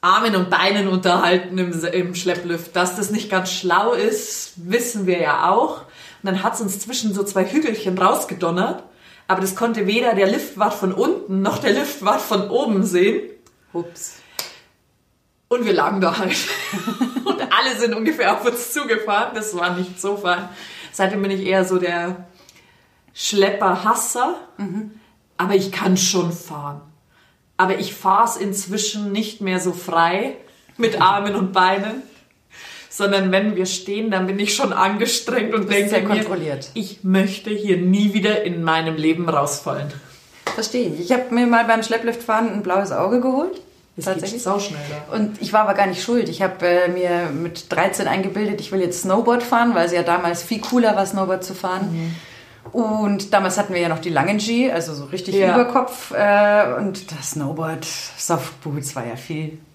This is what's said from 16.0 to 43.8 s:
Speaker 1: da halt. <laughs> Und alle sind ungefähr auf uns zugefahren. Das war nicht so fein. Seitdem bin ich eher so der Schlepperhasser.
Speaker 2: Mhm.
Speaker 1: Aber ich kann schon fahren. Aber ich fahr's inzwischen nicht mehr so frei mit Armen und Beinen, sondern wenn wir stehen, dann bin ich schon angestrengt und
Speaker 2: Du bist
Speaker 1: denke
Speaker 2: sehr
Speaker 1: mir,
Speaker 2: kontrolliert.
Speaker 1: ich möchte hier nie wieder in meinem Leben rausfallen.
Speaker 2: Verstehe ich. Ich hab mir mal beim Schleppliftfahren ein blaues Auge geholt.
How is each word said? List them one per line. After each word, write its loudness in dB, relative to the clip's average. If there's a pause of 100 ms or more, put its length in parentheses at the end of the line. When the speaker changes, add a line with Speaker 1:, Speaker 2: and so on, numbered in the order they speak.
Speaker 1:
da 2
halt. -2 (460)
<laughs> -4
Und 0
alle 0
sind 0
ungefähr 2
auf -2
uns -2
zugefahren. -2
Das -6
war 0
nicht -6
so -2
fein. -2 (420)
Seitdem 0
bin 0
ich -4
eher 4
so 0
der -2 (880)
Schlepperhasser. 0 (220)
Speaker 2:
Mhm. -6 (460)
Speaker 1:
Aber 0
ich 2
kann 2
schon 2
fahren. -10 (760)
Aber 2
ich -6
fahr's 2
inzwischen -4
nicht -4
mehr 0
so 0
frei 0 (420)
mit 0
Armen 4
und -2
Beinen, 2 (880)
sondern 2
wenn 2
wir 2
stehen, -4
dann 0
bin -2
ich 0
schon 0
angestrengt 0
und 0
Speaker 2:
Du -4
bist 2
Speaker 1:
denke 2
Speaker 2:
sehr 2
Speaker 1:
mir, -2
Speaker 2:
kontrolliert. -4
Speaker 1:
ich -8
möchte 2
hier 2
nie 4
wieder 2
in -2
meinem 0
Leben 2
rausfallen. -2 (640)
Speaker 2:
Verstehe -2
ich. -6
Ich -2
hab 0
mir 4
mal 6
beim 4
Schleppliftfahren 0
ein -4
blaues 0
Auge 2
geholt. 0 (360)